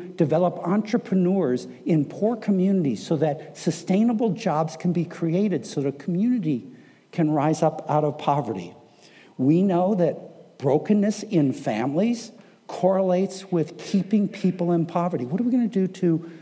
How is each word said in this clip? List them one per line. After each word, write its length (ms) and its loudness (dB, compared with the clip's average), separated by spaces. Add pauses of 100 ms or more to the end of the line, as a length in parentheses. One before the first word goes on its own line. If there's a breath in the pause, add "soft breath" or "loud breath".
(160 loud breath)
develop 440 2
entrepreneurs 1080 0 (200 loud breath)
in 180 4
poor 300 -2
communities 680 0
so 140 -2
that 400 -4
sustainable 720 0
jobs 480 -2
can 160 -2
be 120 0
created 600 -2
so 160 -4
the 100 0
community 760 -2 (440 loud breath)
can 200 2
rise 320 2
up 260 0
out 140 2
of 160 -2
poverty? 560 -2 (640 loud breath)
We 240 4
know 320 2
that 640 -4
brokenness 640 2
in 300 2
families 800 -2 (380 loud breath)
correlates 840 0
with 280 -2
keeping 480 0
people 460 0
in 120 2
poverty. 400 -2
What 160 -2
are 20 -2
we 80 0
gonna 160 2
do 200 0
to 420 0 (120)